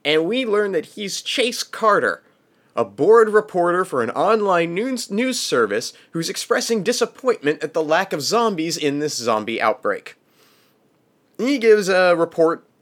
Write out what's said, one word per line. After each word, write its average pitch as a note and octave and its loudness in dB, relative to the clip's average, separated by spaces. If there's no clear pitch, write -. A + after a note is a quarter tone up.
and D#3 2
we B3 -2
learn G#3 -2
that D#3 -4
he's - -10
Chase B3 -4
Carter, D#3+ 0
a A#2 0
bored G#3 4
reporter F#3 0
for C#3 -2
an A2+ -2
online F3+ 0
news, B3 -6
news B3 -2
service A2 0
who's E3 -6
expressing A#3 -2
disappointment D#3+ -2
at D3+ -6
the E3 0
lack F3 0
of D#3+ -4
zombies E3+ -2
in C#3+ -2
this D3 -4
zombie A2+ -2
outbreak. - -2
He C4 0
gives G#3+ 4
a F#3 4
report E3 0